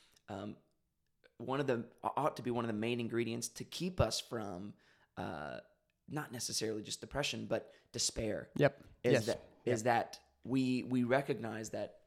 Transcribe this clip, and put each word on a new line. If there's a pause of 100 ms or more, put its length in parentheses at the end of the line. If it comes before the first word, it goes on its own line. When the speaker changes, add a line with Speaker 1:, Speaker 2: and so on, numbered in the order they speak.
(280)
Speaker 1:
um, (840)
one
of
the, (180)
ought
to
be
one
of
the
main
ingredients
to
keep
us
from, (440)
uh, (500)
not
necessarily
just
depression,
but (200)
despair.
Speaker 2:
Yep. (220)
Speaker 1:
Is
Speaker 2:
Yes.
Speaker 1:
that, (240)
Speaker 2:
Yep.
Speaker 1:
is
that (260)
we,
we
recognize
that